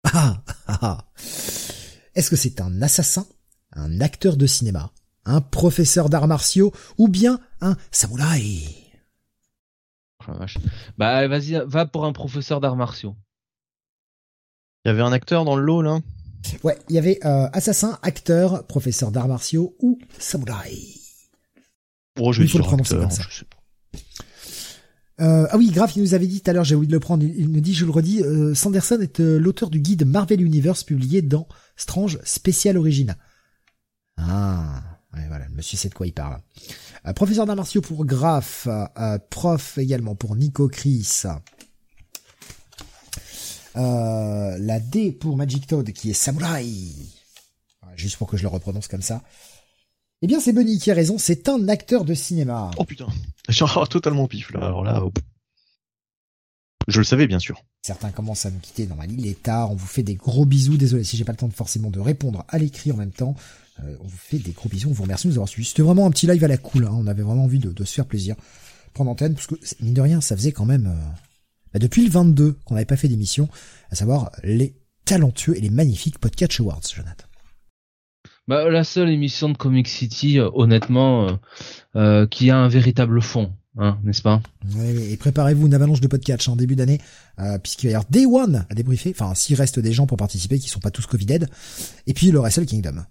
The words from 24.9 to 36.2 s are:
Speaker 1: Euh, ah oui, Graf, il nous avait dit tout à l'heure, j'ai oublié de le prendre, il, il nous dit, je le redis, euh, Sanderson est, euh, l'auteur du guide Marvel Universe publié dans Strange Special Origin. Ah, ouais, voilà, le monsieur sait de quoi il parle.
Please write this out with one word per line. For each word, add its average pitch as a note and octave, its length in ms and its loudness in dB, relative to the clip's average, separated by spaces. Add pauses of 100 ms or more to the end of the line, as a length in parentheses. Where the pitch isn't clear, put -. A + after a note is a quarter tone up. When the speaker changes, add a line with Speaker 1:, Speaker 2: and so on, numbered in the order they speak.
Speaker 1:
Euh, D#3+ 300 4
ah G#3+ 60 4
oui, A3+ 140 6
Graf, F#3+ 240 2
il G3+ 60 0
nous F#3 140 4
avait F#3 120 2
dit F#3+ 140 -4
tout - 80 0
à F3 40 2
l'heure, F3 120 2
j'ai D3 100 4
oublié D3+ 140 2
de D#3 40 2
le D#3+ 60 4
prendre, D#3 240 0
il, D#3+ 160 0
il D#3 100 0
nous D3+ 120 2
dit, F3+ 120 0
je E3+ 120 0
le D#3+ 60 0
redis, E3+ 320 2
euh, D3+ 320 2
Sanderson G3+ 440 0
est, E3+ 220 -2
euh, D#3+ 160 4
l'auteur F3+ 320 0
du D#3 100 0
guide D#3 260 2
Marvel F#3 360 2
Universe D#3+ 420 2
publié C#3+ 380 0
dans D3+ 260 -2 (300)
Strange F#3 480 -4
Special - 520 0
Origin. C#3 380 2 (1000)
Ah, E2+ 680 -4 (300)
ouais, D#2 160 -10
voilà, C#2+ 180 -10
le D2 60 -12
monsieur D2 240 -8
sait - 100 -6
de F#2 60 -8
quoi F2+ 140 -6
il E2+ 60 -8
parle. C#2+ 280 -10 (640)